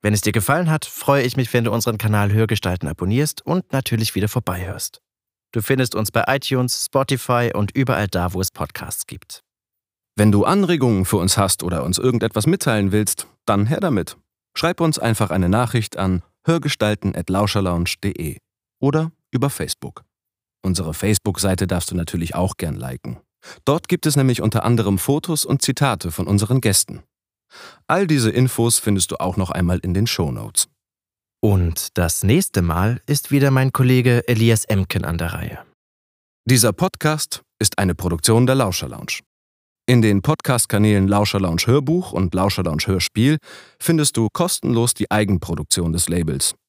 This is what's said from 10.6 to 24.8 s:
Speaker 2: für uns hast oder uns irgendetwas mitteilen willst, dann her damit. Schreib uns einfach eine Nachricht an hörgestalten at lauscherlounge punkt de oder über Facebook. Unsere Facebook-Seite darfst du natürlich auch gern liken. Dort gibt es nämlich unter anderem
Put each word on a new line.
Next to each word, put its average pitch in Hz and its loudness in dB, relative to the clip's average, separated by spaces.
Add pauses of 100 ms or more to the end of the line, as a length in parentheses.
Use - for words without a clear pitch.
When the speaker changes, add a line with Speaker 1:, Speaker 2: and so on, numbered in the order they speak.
Speaker 2:
für 101 0
uns 90 0
hast 98 0
oder 85 -4
uns 87 -2
irgendetwas 113 0
mitteilen 110 0
willst, 107 -2 (180)
dann 101 2
her 143 -2
damit. 110 -2 (400)
Schreib 170 -2
uns 160 0
einfach 113 0
eine 90 2
Nachricht 113 0
an 92 0 (240)
hörgestalten 107 0
at 85 -6
lauscherlounge 92 0 (160)
punkt - -4
de 78 -8 (420)
oder 156 0 (180)
über 135 0
Facebook. - -10 (600)
Unsere 87 -2
Facebook-Seite 98 0
darfst 87 -2
du 92 -8
natürlich 85 -4
auch 92 -2
gern 80 -4
liken. 62 -10 (460)
Dort 147 0
gibt 175 0
es 143 2
nämlich 131 2
unter 113 0
anderem 101 2